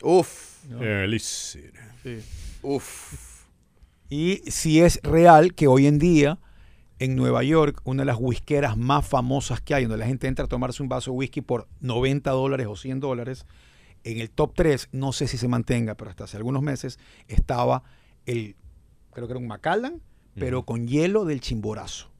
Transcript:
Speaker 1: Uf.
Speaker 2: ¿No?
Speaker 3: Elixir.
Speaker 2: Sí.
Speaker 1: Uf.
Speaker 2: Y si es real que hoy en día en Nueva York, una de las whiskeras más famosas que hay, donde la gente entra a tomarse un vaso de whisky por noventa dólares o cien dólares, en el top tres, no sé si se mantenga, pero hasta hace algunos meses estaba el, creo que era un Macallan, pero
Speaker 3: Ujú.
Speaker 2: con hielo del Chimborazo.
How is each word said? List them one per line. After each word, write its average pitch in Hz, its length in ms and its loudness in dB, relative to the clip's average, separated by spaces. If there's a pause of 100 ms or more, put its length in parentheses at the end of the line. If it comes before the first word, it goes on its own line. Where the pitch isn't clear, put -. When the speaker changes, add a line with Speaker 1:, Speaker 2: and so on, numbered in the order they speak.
Speaker 1:
Uf. - 680 0
Speaker 2:
¿No? 120 100 -12
Speaker 3:
Elixir. 107 920 -4 (320)
Speaker 2:
Sí. 120 140 -12 (440)
Speaker 1:
Uf. - 520 -6 (960)
Speaker 2:
Y 165 380 -2
si 156 340 2
es 170 220 6
real 165 520 8
que 151 120 2
hoy 135 200 8
en 147 120 4
día 156 400 4 (600)
en 131 180 -2
Nueva 123 260 2
York, 147 400 2
una 135 200 -4
de 135 40 -2
las 123 140 0
whiskeras 131 560 -2
más 135 300 0
famosas 127 540 -2
que - 140 -4
hay, 135 100 2
donde 113 140 -4
la 110 80 -4
gente 131 220 -4
entra 131 160 -4
a 120 40 -6
tomarse 123 360 -4
un 131 40 -6
vaso 127 220 -6
de 127 60 -6
whisky 135 240 -6
por 120 260 -4 (140)
noventa 135 500 -2
dólares 131 400 -2
o 104 60 -10
cien 131 240 -8
dólares, 127 440 -6 (600)
en 117 140 -8
el 113 120 -8
top - 240 -2
tres, 156 380 2
no 135 200 -4
sé 139 140 -4
si 127 120 -4
se 123 100 -2
mantenga, 117 480 -2
pero 107 140 -16
hasta 92 140 -14
hace 101 120 -14
algunos 127 260 -4
meses 135 360 -8 (300)
estaba 123 540 0 (440)
el, 113 300 -8 (560)
creo 120 140 -14
que 117 60 -12
era 127 80 -10
un 123 80 -10
Macallan, 220 520 -4 (340)
pero 127 240 -4
Speaker 3:
Ujú. 123 80 -8
Speaker 2:
con 117 200 -4
hielo 175 380 0
del 147 160 -4
Chimborazo. 107 680 -8 (120)